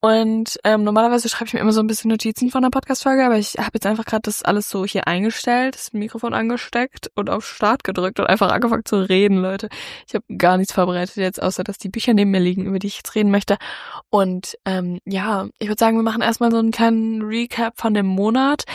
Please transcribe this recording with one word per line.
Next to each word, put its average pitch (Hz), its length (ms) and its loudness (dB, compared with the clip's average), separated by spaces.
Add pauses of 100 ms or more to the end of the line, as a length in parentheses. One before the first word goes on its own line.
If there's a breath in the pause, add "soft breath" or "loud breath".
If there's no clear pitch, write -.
Und, 220 580 2
ähm, 214 200 4
normalerweise 233 460 2
schreibe - 180 -6
ich - 80 -6
mir - 60 0
immer 220 100 4
so 220 80 4
ein 214 80 2
bisschen 220 240 0
Notizen 226 400 0
von 262 100 2
der 262 80 4
Podcast-Folge, 269 560 2
aber 233 140 4
ich 208 180 -4
habe 208 160 -2
jetzt 214 140 -2
einfach 220 180 0
grad - 220 -2
das - 160 -6
alles 208 260 0
so 190 160 -4
hier - 220 -2
eingestellt, 240 680 0
das - 200 -14
Mikrofon 226 420 -4
angesteckt 240 800 -4
und 202 160 -2
auf 208 120 -2
Start - 400 0
gedrückt 185 360 -2
und - 80 2
einfach - 240 4
angefangen 226 340 0
zu 208 120 0
reden, 190 400 4
Leute. 190 300 -4 (400 loud breath)
Ich - 60 -20
habe 294 100 -4 (140)
gar 185 200 4
nichts 190 160 -2
vorbereitet 180 420 -2
jetzt, 185 260 -2
außer 190 220 -2
dass - 160 -8
die 190 100 -8
Bücher 226 240 0
neben 202 160 6
mir 196 100 2
liegen, 185 280 0
über 190 100 -2
die 185 80 -6
ich 202 120 -8
jetzt - 180 -10
reden 208 160 4
möchte. 196 260 2 (540 loud breath)
Und, 185 540 -2
ähm, 180 400 -4
ja, 196 420 -4 (100)
ich 208 120 -6
würd 214 100 -4
sagen, 226 180 4
wir 226 60 2
machen 226 180 -2
erstmal 226 300 2
so 226 80 2
einen 226 100 2
kleinen 220 540 0
Recap 226 560 -4
von 214 160 0
dem 202 100 2
Monat, 226 680 2